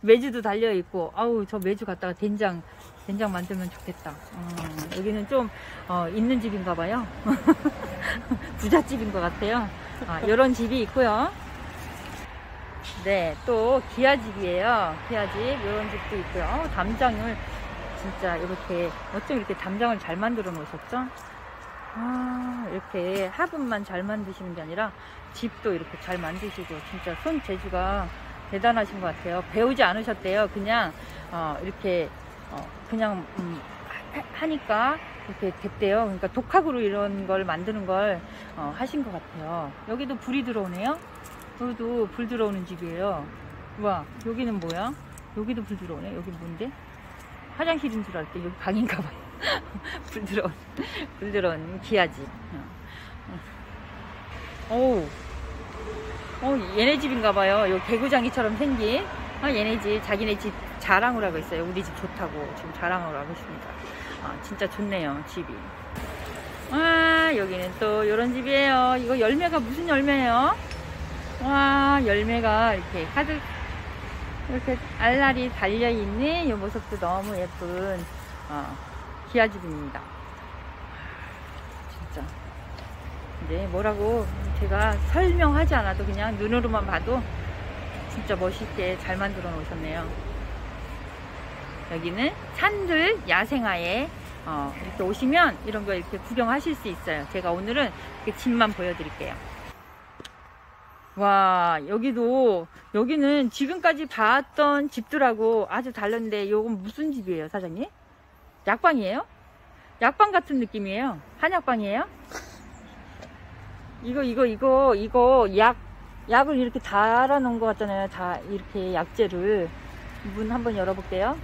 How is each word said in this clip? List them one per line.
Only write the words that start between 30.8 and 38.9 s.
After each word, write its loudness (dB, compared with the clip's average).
어, -4
이렇게, -2
어, -8
그냥, -2
음, -6
하-, -10
하니까 2
이렇게 -4
됐대요. 2
그러니까 -2
독학으로 2
이런 0
걸 2
만드는 -4
걸, 2
어, -6
하신 -2